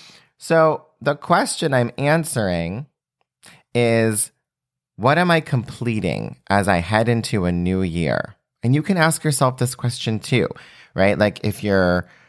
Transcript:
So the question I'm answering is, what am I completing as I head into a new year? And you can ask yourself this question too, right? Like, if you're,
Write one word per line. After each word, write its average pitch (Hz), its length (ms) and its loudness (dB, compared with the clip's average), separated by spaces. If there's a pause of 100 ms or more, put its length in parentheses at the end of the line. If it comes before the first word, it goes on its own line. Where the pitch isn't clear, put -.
(380)
So 160 480 0 (160)
the 139 140 -2
question 180 580 -2
I'm 120 240 0
answering 110 920 -2 (880)
is, 113 580 2 (640)
what 135 220 2
am 175 140 2
I 165 100 4
completing 104 960 -4 (100)
as 98 200 2
I 95 100 2
head 110 320 2
into 110 360 0
a 90 60 2
new 90 300 0
year? 80 540 -2 (260)
And 143 140 2
you 151 80 0
can 190 140 0
ask 160 260 2
yourself 135 340 0
this 123 180 -2
question 120 440 -4
too, 113 280 0 (460)
right? 95 240 2
Like, 101 260 0
if 101 200 -4
you're, 92 440 2 (220)